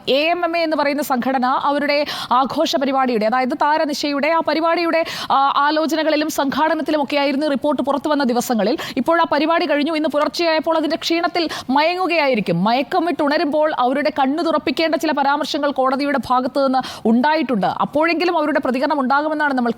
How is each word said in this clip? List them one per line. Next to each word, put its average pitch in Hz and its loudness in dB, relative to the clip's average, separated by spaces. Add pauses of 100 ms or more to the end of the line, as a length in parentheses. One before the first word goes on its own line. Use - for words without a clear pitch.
എ 247 2
എം 339 0
എം 330 -2
എ - 0
എന്ന് 311 0
പറയുന്ന 285 0
സംഘടന 254 -2
അവരുടെ 285 0 (260)
ആഘോഷ 269 2
പരിപാടിയുടെ, 262 0
അതായത് 254 0
താരനിശയുടെ 294 0
ആ 330 2
പരിപാടിയുടെ, 330 0 (260)
ആ, 269 2
ആലോചനകളിലും 302 0
സംഘാടനത്തിലും 302 0
ഒക്കെ 294 -4
ആയിരുന്നു 285 0
റിപ്പോർട്ട് 294 0
പുറത്തു 285 -2
വന്ന 285 2
ദിവസങ്ങളിൽ. 233 0 (200)
ഇപ്പോൾ 330 2
ആ 330 2
പരിപാടി 330 2
കഴിഞ്ഞു, 294 0
ഇന്ന് 302 0
പുലർച്ചെയായപ്പോൾ 320 0
അതിന്റെ 311 -2
ക്ഷീണത്തിൽ 339 -2 (220)
മയങ്ങുകയായിരിക്കും. 285 0
മയക്കം 277 0
വിട്ടുണരുമ്പോൾ 302 0
അവരുടെ 277 0
കണ്ണു 285 0
തുറപ്പിക്കേണ്ട 320 0
ചില 320 0
പരാമർശങ്ങൾ 285 -2
കോടതിയുടെ 269 0 (100)
ഭാഗത്ത് 254 0
നിന്ന് 262 0 (280)
ഉണ്ടായിട്ടുണ്ട്. 247 2
അപ്പോഴെങ്കിലും 339 0
അവരുടെ 302 0
പ്രതികരണം 277 0
ഉണ്ടാകുമെന്നാണ് 294 0
നമ്മൾ 240 0